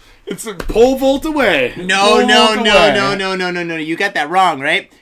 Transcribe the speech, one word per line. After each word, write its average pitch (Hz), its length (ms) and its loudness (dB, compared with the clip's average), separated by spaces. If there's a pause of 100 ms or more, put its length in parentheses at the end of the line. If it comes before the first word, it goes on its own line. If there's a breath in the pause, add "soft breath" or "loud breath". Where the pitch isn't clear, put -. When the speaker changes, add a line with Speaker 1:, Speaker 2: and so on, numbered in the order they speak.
(260 soft breath)
Speaker 1:
"It's - 220 -10
a 208 80 -10
pole 233 420 0
vault 269 280 0
away. 202 520 0
Speaker 2:
No, 190 240 -2 (180)
Speaker 1:
Pole 247 80 2
Speaker 2:
no, 214 180 4 (100)
Speaker 1:
vault 214 100 -2
Speaker 2:
no, 208 120 4
Speaker 1:
away." 156 180 4
Speaker 2:
no, 202 200 0
no, 190 200 -4
no, 180 160 -4
no, 175 120 -6
no. 165 120 -6
You 160 200 -6
got 196 180 -4
that 151 160 -2
wrong, 180 320 2
right? 160 300 -4 (100)